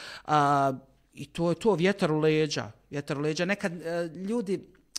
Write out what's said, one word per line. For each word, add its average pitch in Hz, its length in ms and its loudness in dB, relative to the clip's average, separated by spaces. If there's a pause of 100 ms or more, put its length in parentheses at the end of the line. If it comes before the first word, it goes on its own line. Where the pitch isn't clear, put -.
(240)
a, 143 480 4 (420)
i - 120 -12
to 170 220 -2
je 165 80 4
to, 208 180 4
vjetar 185 380 2
u 156 60 2
leđa, 151 520 2 (200)
vjetar 143 280 -6
u 143 40 -4
leđa. 156 220 -2
Nekad, 196 300 -2
a, 170 340 -4 (100)
ljudi, 196 420 -2 (380)